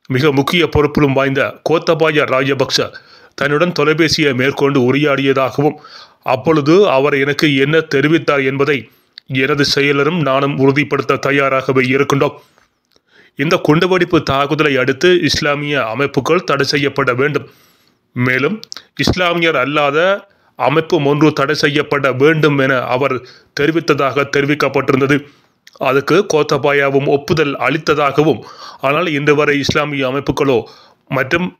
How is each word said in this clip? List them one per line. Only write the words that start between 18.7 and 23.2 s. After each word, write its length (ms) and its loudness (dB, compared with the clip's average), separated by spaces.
இஸ்லாமியர் 600 0
அல்லாத 400 0
அமைப்பு 460 0
ஒன்று 280 4
தடை 220 -2
செய்யப்பட 640 -2
வேண்டும் 400 2
என 160 2
அவர் 300 -2